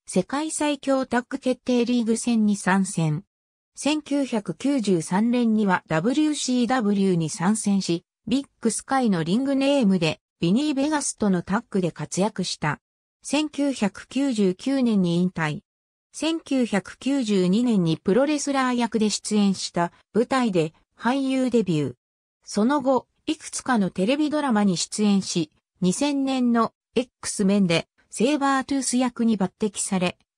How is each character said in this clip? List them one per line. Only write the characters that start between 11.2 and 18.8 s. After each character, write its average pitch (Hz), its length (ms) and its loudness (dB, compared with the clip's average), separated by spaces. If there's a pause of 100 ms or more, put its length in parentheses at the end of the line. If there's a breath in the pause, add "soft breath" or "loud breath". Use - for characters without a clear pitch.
の 175 100 2
タ 180 140 -4
ッ 240 160 -2
グ 190 100 0
で 165 100 -2
活 - 300 -6
躍 202 220 -2
し - 140 -6
た。 147 220 -4 (440)
千 302 260 -2
九 277 240 -2
百 - 340 -4
九 277 240 -2
十 202 220 2
九 269 300 -2
年 214 180 2
に 170 140 0
引 180 140 2
退。 156 320 -4 (520)
千 320 260 -2
九 254 280 0
百 - 320 -4
九 269 240 -2
十 196 240 2
二 208 160 2
年 220 200 2
に 160 140 0
プ - 160 0
ロ 262 140 4
レ 302 100 0
ス 277 160 -4
ラ 262 160 0
ー 247 60 -2
役 233 240 -2